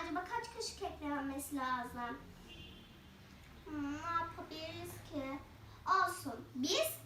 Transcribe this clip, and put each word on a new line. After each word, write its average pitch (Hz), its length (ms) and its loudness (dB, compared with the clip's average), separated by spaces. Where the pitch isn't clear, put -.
acaba 339 220 0
kaç 466 320 -2
kaşık - 280 -4
eklenmesi 285 720 0
lazım? 247 640 0
Hmm, 294 280 0
ne 320 180 -2
yapabiliriz 330 720 -4
ki? 277 480 -2
Olsun. 349 600 6
Biz 392 360 6